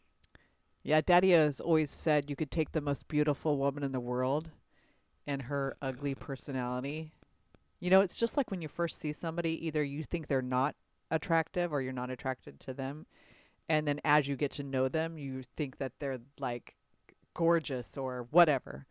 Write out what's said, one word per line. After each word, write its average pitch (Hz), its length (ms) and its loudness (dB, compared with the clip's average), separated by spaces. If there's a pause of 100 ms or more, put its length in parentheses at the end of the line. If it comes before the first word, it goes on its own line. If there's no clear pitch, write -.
(840)
Yeah, 151 220 4
Daddy 180 280 6
has 151 280 4
always 156 300 2
said 147 400 0
you 143 60 -4
could - 140 -4
take 160 220 -2
the 160 80 0
most 143 280 -4
beautiful 151 500 2
woman 139 240 0
in 139 100 -2
the 131 80 -2
world 127 500 0 (760)
and 139 160 -4
her 139 400 -4
ugly 135 320 -4
personality. 135 960 -6 (680)
You 175 100 0
know, 190 100 8
it's 196 180 0
just - 180 0
like 269 140 0
when 180 120 -4
you 156 60 -6
first - 320 -4
see 151 120 -4
somebody, 165 540 -2
either 151 180 0
you 143 200 -4
think 165 220 -4
they're 135 160 2
not 127 320 0 (360)
attractive 165 600 0
or 143 100 0
you're 131 100 -4
not 127 180 -4
attracted 131 500 -6
to - 140 -8
them. 139 320 -6 (640)
And 156 180 2
then 147 180 0
as 151 220 4
you 139 100 -2
get 139 160 0
to 143 100 -8
know 131 260 0
them, 160 300 -4
you 131 240 -6 (140)
think 139 220 -4
that 135 200 -4
they're, 139 200 -4 (200)
like, 123 360 -6 (600)
gorgeous 165 640 0
or 127 340 -6
whatever, 143 600 4